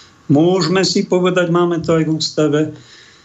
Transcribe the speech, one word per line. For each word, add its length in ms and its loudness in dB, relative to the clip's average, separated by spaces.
môžeme 560 2
si 240 -2
povedať, 480 0
máme 240 0
to 160 -2
aj 100 2
v 60 -2
ústave, 500 -2